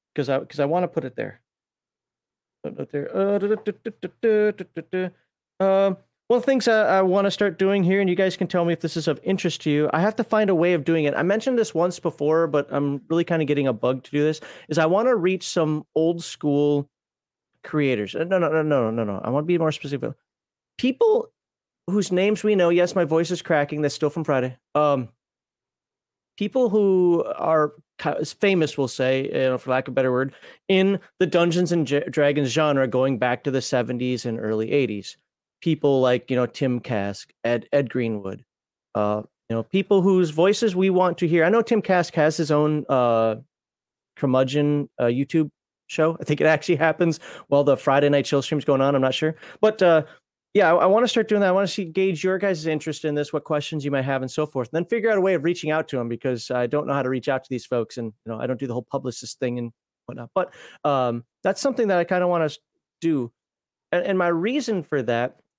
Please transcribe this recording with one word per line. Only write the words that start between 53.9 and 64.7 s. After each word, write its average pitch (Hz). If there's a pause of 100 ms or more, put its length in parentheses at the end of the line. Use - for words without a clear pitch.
might 135
have 135
and 131
so 151
forth, 127
and 170
then -
figure 226
out 208
a 190
way 190
of 143
reaching 170
out 156
to 135
'em 117
because 120
I 123
don't 147
know 139
how 139
to 127
reach 131
out 131
to -
these 127
folks 120
and, 113 (120)
you 117
know, 110
I 123
don't 127
do 135
the 120
whole 120
publicist 131
thing 123
and 117 (360)
whatnot. 120
But, 185 (300)
um, 127 (200)
that's 196
something 254
that 190
I 170
kinda 180
wanna 170
s-, 147 (420)
do. 143 (600)
And, 175
and 190
my 180
reason 196